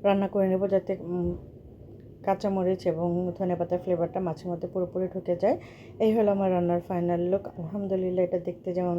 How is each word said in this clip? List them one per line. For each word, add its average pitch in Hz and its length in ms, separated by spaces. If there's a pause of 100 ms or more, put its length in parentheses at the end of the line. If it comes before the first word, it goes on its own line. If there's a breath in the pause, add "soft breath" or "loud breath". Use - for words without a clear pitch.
রান্না 196 240
করে 190 200
নেব, 190 200
যাতে, 190 320
উম, 175 360 (880)
কাঁচামরিচ 190 640
এবং 175 520
ধনেপাতার 175 400
ফ্লেভারটা 175 400
মাছের 175 320
মধ্যে 175 160
পুরোপুরি 180 400
ঢুকে 180 280
যায়। 214 220 (420 loud breath)
এই 220 160
হলো 214 160
আমার 196 200
রান্নার 175 300
ফাইনাল 175 400
লুক। 190 260
আলহামদুলিল্লাহ, 185 800
এটা 175 140
দেখতে 175 340
যেমন 180 260